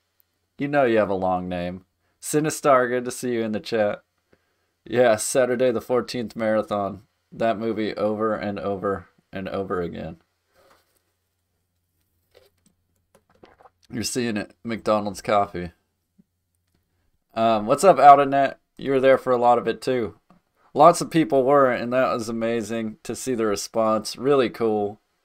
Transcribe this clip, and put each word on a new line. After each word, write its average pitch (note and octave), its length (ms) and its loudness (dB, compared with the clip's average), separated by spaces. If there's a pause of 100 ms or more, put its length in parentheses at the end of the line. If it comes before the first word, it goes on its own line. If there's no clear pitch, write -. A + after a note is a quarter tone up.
(560)
You C#3+ 120 -6
know C#3+ 160 2
you A2+ 140 2
have G2+ 120 0
a G2 40 -2
long F#2 340 -4
name. F2+ 360 -8 (360)
Sinistar, C#3+ 680 0
good B2 160 -2
to B2 60 -8
see B2 240 -6
you A2+ 80 -2
in A2+ 100 -4
the G#2 80 -4
chat. G#2 420 -2 (840)
Yeah, A#2+ 320 2
Saturday B2+ 560 0
the A2 80 -2
fourteenth A#2 560 -6
Marathon. G#2 680 -4 (300)
That A2+ 260 -2
movie G#2+ 380 -4
over G#2+ 380 -2
and G2+ 240 -6
over G2 500 -6 (240)
and F#2+ 160 -10
over F#2+ 340 -6
again. F2+ 360 -10 (3750)
You're A#2+ 120 -8
seeing A#2 340 -4
it, - 160 -8 (120)
McDonald's G#2 560 -4
coffee. G2 520 -2 (1600)
Um, A2+ 320 0
what's C#3 180 0
up, F3+ 140 6
Outernet? C#3 580 6 (200)
You - 140 -8
were C3+ 100 2
there C3 180 6
for B2+ 140 -2
a B2 60 2
lot A#2+ 200 4
of A2+ 100 -4
it, A2 120 -4
too. A#2+ 360 -4 (580)
Lots D#3+ 260 6
of D3 100 -8
people C#3+ 340 2
were, C3+ 260 4
and A#2 220 -4
that B2+ 200 0
was A2+ 160 -4
amazing A2+ 760 -6
to A#2 100 -10
see C3 200 -6
the A2 120 -2
response. A2 680 -2
Really C3 340 0
cool. G#2+ 500 -4 (240)